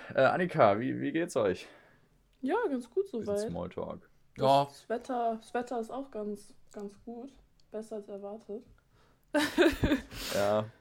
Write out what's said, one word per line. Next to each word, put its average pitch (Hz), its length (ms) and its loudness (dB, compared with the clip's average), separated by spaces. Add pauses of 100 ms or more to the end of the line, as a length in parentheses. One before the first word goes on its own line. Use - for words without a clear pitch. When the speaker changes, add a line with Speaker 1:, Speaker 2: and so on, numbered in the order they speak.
(120)
Speaker 1:
äh, 131 100 4
Annika, 135 580 6
wie, 127 200 -4
wie 139 120 -2
geht's 165 240 -2
euch? 98 320 2 (720)
Speaker 2:
Ja, 285 160 0 (120)
ganz 254 220 -4
gut 392 140 0
Speaker 1:
Bisschen 233 200 -6
Speaker 2:
soweit. 202 140 -2 (120)
Speaker 1:
Smalltalk. - 600 -8 (260)
Speaker 2:
Das 131 80 -2
Speaker 3:
Ja. 139 240 6 (200)
Speaker 2:
Wetter, 233 520 -2
das - 140 -20
Wetter 240 240 -2
ist 226 140 -6
auch 277 180 -8
ganz, 208 420 -8 (200)
ganz 202 200 -12 (120)
gut. 240 260 -12 (400)
Besser 220 240 -10
als 214 140 -10
erwartet. 202 560 -12 (680)
<laughs> 294 1040 2
Speaker 1:
Ja. 104 300 2 (160)